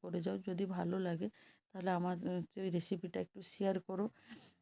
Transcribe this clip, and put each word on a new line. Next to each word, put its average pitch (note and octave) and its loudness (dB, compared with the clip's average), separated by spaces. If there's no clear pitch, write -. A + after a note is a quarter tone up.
করে F3 -2
যাও। F#3+ 0
যদি F#3 0
ভালো F3+ 0
লাগে F3+ 0
তাহলে F#3 0
আমার, F3+ 2
উম, F3+ 0
হচ্ছে F3 -4
ওই F#3+ 0
রেসিপিটা F3 0
একটু - -6
শেয়ার F#3+ 2
করো, F#3+ -2